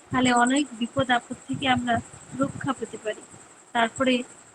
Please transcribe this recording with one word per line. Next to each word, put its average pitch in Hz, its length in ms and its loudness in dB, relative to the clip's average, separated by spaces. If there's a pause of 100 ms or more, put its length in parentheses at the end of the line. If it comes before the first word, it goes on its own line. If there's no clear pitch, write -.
(120)
তাহলে 254 220 2
অনেক 262 380 4
বিপদ 247 400 -2
আপদ 240 240 -2 (120)
থেকে 269 200 -4
আমরা 247 320 2 (400)
রক্ষা 269 340 -2
পেতে 220 240 -10
পারি। - 240 -8 (500)
তারপরে 247 520 0 (320)